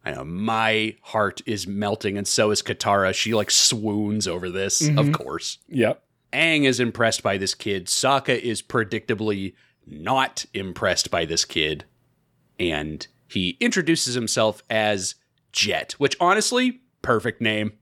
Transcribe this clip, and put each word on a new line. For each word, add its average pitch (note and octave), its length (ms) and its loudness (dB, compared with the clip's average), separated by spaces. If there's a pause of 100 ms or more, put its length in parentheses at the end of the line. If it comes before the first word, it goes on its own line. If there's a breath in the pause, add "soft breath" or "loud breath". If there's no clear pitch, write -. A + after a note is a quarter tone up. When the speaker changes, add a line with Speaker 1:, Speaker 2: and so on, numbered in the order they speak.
Speaker 1:
I - 80 -6
know, C2+ 120 -10
my A2 760 0
heart G2+ 440 -2
is G2+ 200 -6
melting, G2+ 520 -2
and G2+ 80 -4
so G#2+ 240 2
is G#2 120 0
Katara. G2+ 520 2
She, A2+ 200 -2
like, G#2 160 0
swoons G#2 760 0
over F2+ 240 -4
this, F#2+ 380 -2
of D3+ 60 2
Speaker 2:
Mm-hmm. C#3+ 180 4
Speaker 1:
course. - 460 -6 (100)
Speaker 2:
Yep. - 340 0 (300)
Speaker 1:
Aang D3+ 320 2
is B2+ 160 4
impressed A#2 420 0
by G2 140 0
this F#2+ 180 -2
kid. G2 320 -4
Sokka C3+ 500 2
is G#2+ 260 -4
predictably G#2 920 -2 (320 soft breath)
not B2 680 -2
impressed F#2+ 560 -2
by E2+ 160 0
this D#2+ 180 -2
kid. D#2 400 -2 (760)
And D#2 480 -4 (220)
he F2+ 220 0 (100)
introduces E3 540 0
himself A2 560 0
as G#2+ 440 2 (380)
Jet, F2 460 -2
which, C#3+ 200 2
honestly, A3+ 640 2 (220)
perfect A#2 400 0
name. G#2+ 400 0